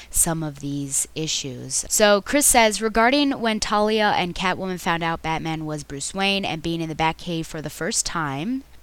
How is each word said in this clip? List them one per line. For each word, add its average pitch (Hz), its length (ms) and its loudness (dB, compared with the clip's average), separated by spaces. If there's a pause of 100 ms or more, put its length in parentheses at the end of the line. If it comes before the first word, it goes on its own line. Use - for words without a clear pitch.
some 160 320 2
of 147 180 -6
these 139 540 -4
issues. 131 760 -6
So 208 340 6
Chris 285 260 2
says, 220 340 6
"Regarding 247 600 2
when 220 180 0
Talia 214 580 2
and 175 160 0
Catwoman 185 460 -2
found 170 240 0
out 165 180 -2
Batman 160 460 -2
was 151 160 -4
Bruce 143 320 -8
Wayne 196 300 0
and 156 180 -4
being 165 180 -2
in 160 80 -4
the 156 60 -6
Batcave 160 500 -2
for 160 160 -8
the 151 80 -8
first - 380 -4
time, 165 560 -2 (200)